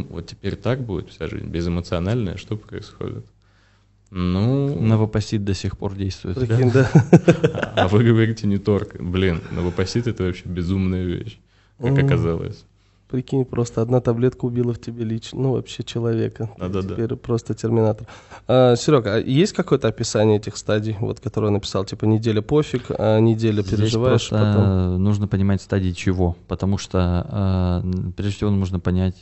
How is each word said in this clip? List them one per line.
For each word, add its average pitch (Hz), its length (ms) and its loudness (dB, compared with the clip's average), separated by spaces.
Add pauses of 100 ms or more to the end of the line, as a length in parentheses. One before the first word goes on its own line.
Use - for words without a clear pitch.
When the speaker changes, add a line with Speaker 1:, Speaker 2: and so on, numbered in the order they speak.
Speaker 1:
вот 82 180 -12
теперь - 300 -8
так 135 240 -4
будет 104 300 -8
вся 80 180 -10
жизнь, 76 200 -8
безэмоциональная, 87 880 -2
что - 180 -8
происходит?» 104 680 -12 (840)
Ну. 107 720 0
Speaker 2:
Новопосит 110 640 0
до 101 100 0
сих - 220 -6
пор 98 180 -6
действует, 95 440 -6
да? 127 80 -2
Speaker 3:
Прикинь, 120 260 4
да. 131 180 4 (840)
Speaker 1:
А 113 120 2
вы 107 160 4
говорите, 113 420 2
не 98 120 2
торг. - 420 -2
Блин, 90 500 0
новопосит — 90 580 -2
это 92 160 -4
вообще 90 220 -4
безумная 92 580 -2
вещь, 90 340 -6 (400)
как 135 200 0
Speaker 3:
Мгм. 139 80 4
Speaker 1:
оказалось. 85 580 0 (460)
Speaker 3:
Прикинь, 127 360 -2
просто 117 340 -4
одна 120 220 2
таблетка 123 420 0
убила 120 300 -2
в 113 40 -12
тебе 117 240 -10
лич-, 113 300 -6
ну, 131 200 -2
вообще 113 300 -6
человека. 113 720 -4
Ты - 80 -14
Speaker 1:
Да-да-да. 95 300 -4
Speaker 3:
теперь 113 220 -2
просто 117 380 -2
терминатор. 110 520 0 (400)
А, 123 300 6
Серёг, 123 300 2
а 104 120 0
есть 139 360 2
какое-то 147 340 0
описание 110 480 2
этих 110 220 -6
стадий, 107 420 -2
вот, 107 180 -4
которое 107 280 -4
я 101 60 2
написал, 98 340 -2
типа, 107 180 -8
неделя 107 380 2
пофиг, 147 480 0
а 110 280 2
неделя 110 440 4
Speaker 2:
Здесь 98 180 -2
Speaker 3:
переживаешь, 117 480 2
Speaker 2:
просто 107 240 2
Speaker 3:
потом 92 500 2
Speaker 2:
нужно 104 240 2
понимать 98 360 0
стадии 95 300 0
чего, 90 440 0 (120)
потому 92 280 -2
что, - 220 -4 (320)
а, 92 500 0
н-, 92 320 -4
прежде 101 240 -4
всего 104 140 0
нужно 95 280 0
понять, 90 440 0